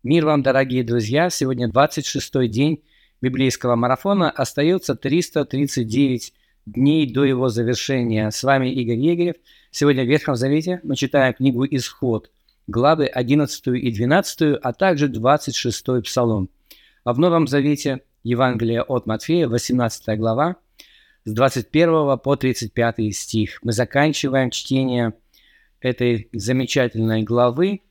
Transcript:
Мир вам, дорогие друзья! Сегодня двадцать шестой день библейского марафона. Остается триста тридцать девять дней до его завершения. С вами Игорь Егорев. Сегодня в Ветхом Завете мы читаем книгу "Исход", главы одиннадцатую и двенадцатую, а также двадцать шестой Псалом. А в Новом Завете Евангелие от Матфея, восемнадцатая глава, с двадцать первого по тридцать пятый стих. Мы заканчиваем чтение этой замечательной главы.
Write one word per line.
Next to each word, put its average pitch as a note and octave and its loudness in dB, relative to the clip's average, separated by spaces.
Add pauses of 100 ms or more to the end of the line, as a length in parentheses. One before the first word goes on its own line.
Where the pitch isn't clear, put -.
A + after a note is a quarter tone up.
Мир D3+ 2
вам, D3 2
дорогие B2+ 2
друзья! A#2+ 0
Сегодня C3 -2
двадцать C#3 0
шестой C3 -2
день C#3 0 (400)
библейского B2+ 0
марафона. D3+ 0
Остается D3 -2
триста D3 -2
тридцать C3 -2
девять B2+ 0 (320)
дней C#3+ 2
до C#3 2
его C3 2
завершения. A2+ 0
С - -8
вами C3 2
Игорь A#2+ -2
Егорев. E3+ 0 (360)
Сегодня C3+ 2
в - -2
Ветхом C#3+ 0
Завете D#3 0
мы C#3 -4
читаем C3 2
книгу C3 0
"Исход", B2 -4 (340)
главы C3+ 2
одиннадцатую B2+ 0
и B2 -2
двенадцатую, C#3 0
а A#2+ -2
также D3 0
двадцать B2 0
шестой B2 -2
Псалом. A2 -2 (540)
А A#2+ -2
в A#2+ 0
Новом E3+ 4
Завете C#3 0 (240)
Евангелие A#2+ 0
от B2+ -2
Матфея, B2+ 0
восемнадцатая A#2+ -2
глава, A2+ 0 (720)
с A2 -6
двадцать B2+ 0
первого D#3 4
по C3+ 0
тридцать A#2+ -2
пятый A2+ 0
стих. - -4
Мы A#2 -2
заканчиваем C3+ 0
чтение B2 -2 (680)
этой A#2+ 0
замечательной A2+ 0
главы. B2 0